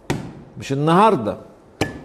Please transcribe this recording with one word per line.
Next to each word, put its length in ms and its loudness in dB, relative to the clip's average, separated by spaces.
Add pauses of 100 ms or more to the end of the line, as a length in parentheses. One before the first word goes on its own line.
(580)
مش 140 -8
النهاردة، 640 2 (680)